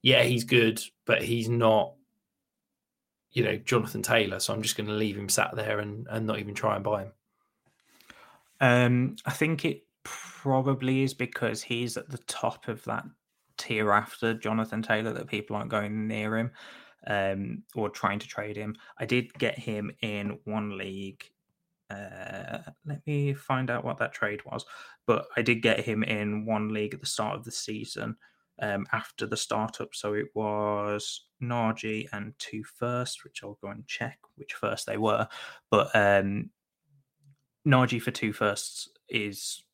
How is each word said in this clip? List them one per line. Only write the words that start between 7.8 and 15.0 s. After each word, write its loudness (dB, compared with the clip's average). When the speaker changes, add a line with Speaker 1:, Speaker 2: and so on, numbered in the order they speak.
Speaker 2:
Um, 6
I -2
think 0
it -2
probably 0
is 0
because -2
he's -4
at -12
the -10
top -4
of -8
that -4
tier 2
after 2
Jonathan -2
Taylor 0